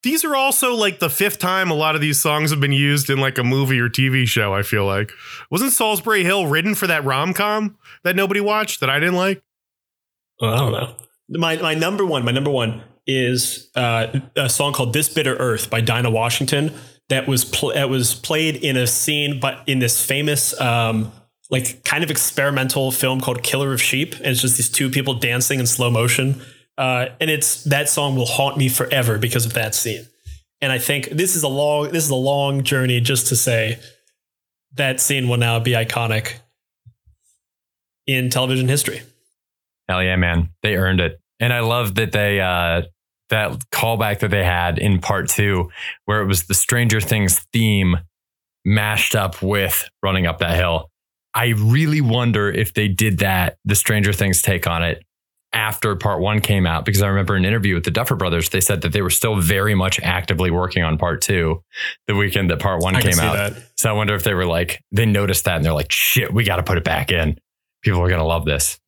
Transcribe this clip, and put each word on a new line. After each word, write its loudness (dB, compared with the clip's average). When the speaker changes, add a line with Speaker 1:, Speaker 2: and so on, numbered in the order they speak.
Speaker 1:
These 0
are 0
also, 2
like, 0
the 0
fifth -2
time 0
a 0
lot 2
of 0
these 0
songs 0
have -2
been 0
used 0
in, 0
like, 0
a 0
movie 2
or 0
T 0
V 2
show, 0
I 0
feel 0
like. -2
Wasn't 0
Salisbury 0
Hill 0
written 0
for -2
that 0
rom-com 0
that 0
nobody 0
watched, -2
that 0
I 0
didn't 0
like? 0
Speaker 2:
Well, 0
I 2
don't 2
know. -4
My, 0
my 0
number 0
one, 0
my 2
number 0
one 0
is, -2
uh, 0
a 0
song 0
called -2
This 0
Bitter 0
Earth -2
by 0
Dinah 0
Washington 0
that 0
was 2
pl-, -2
that 0
was 0
played -2
in 0
a 0
scene, -2
but -4
in 0
this 0
famous, 0
um, 0
like, -4
kind 0
of -4
experimental 0
film 0
called -4
Killer -2
of -2
Sheep. 0
And -6
it's 0
just 0
these 0
two 0
people -2
dancing 0
in 0
slow 0
motion. 0
Uh, -2
and 0
it's, -2
that 0
song 0
will 0
haunt -2
me 2
forever 0
because 0
of -6
that -2
scene. -4
And -2
I 0
think -2
this 0
is -2
a 0
long, 0
this -2
is -2
a 2
long 0
journey 2
just 0
to 0
say 0
that -2
scene 0
will 2
now 2
be 0
iconic -2
in 2
television 2
history. 0
Speaker 3:
Hell 0
yeah, 2
man! 2
They 2
earned 2
it. -2
And 0
I 0
love 0
that 0
they, 2
uh, 2
that 0
callback 0
that 0
they 2
had 0
in 2
part -2
two, 0
where 0
it -2
was 0
the -4
Stranger 2
Things 2
theme 4
mashed 0
up -2
with 0
Running 2
Up -2
That 0
Hill. 0
I 0
really 4
wonder 2
if -2
they 2
did 2
that, 0
the 2
Stranger 2
Things 0
take 0
on 0
it, -2
after -2
part -2
one 2
came 2
out, -2
because 0
I 2
remember 0
in 2
an 2
interview 0
with -2
the -2
Duffer 0
Brothers, -2
they 0
said 0
that -2
they 2
were 0
still 0
very 2
much 0
actively 0
working 0
on 0
part -2
two 0
the 0
weekend 0
that -2
part 0
one 0
Speaker 2:
I 2
can 2
Speaker 3:
came 2
Speaker 2:
see 2
Speaker 3:
out. 2
Speaker 2:
that. -4
Speaker 3:
So 0
I 0
wonder 0
if -4
they 2
were 0
like, -2
they 2
noticed 2
that 0
and 0
they're 2
like, -2
"Shit, 0
we 2
gotta 0
put 0
it -2
back 0
in. 0
People 2
are 2
gonna 2
love 0
this." -2